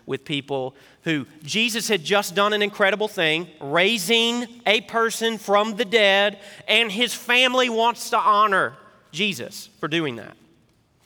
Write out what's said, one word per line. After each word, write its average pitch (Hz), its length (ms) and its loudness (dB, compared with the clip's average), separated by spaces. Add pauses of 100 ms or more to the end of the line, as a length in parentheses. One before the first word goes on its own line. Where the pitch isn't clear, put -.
with - 200 -8
people 135 500 -6 (280)
who 151 220 -2 (160)
Jesus 208 460 -4
had 196 160 -2
just 196 320 0
done 202 180 2
an 208 80 0
incredible 208 460 0
thing, 170 400 0 (120)
raising 226 1080 0
a 220 140 4
person 226 580 -2
from 208 360 0
the 226 100 -2
dead, 202 520 2 (300)
and 220 240 2
his 220 240 -2
family 254 540 2
wants 226 420 0
to 233 60 2
honor 196 600 2 (340)
Jesus 151 580 -6 (100)
for 165 80 -4
doing 147 300 -2
that. - 200 -18 (680)